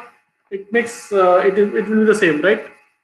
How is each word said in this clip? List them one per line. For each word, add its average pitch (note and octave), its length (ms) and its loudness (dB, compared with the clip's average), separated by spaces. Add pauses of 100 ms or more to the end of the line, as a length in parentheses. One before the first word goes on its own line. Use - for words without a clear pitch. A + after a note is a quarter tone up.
(520)
it G3 220 -10
makes, A#3 400 -6
uh, F#3 240 4
it F#3+ 200 0
is, G#3 160 0
it G#3+ 140 -4
will A3 120 0
be A3 60 2
the G#3+ 100 4
same, E3 260 0
right? G3+ 240 -2 (380)